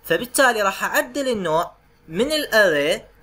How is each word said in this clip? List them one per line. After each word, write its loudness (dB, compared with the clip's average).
فبالتالي 0
راح -2
أعدل -2
النوع -2
من -2
الاري 2